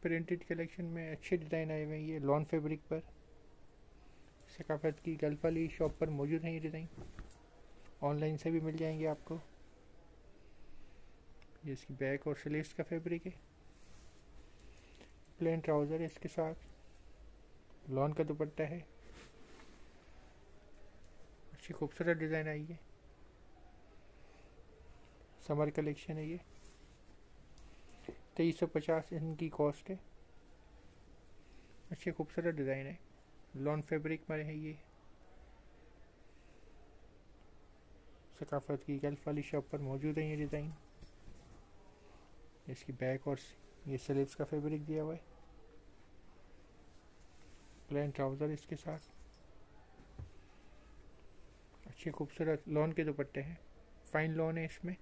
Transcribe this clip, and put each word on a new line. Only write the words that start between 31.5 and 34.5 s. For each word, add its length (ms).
अच्छे 200
खूबसूरत 440
design 320
है, 100
Lawn 260
fabric 460
में 140
है 140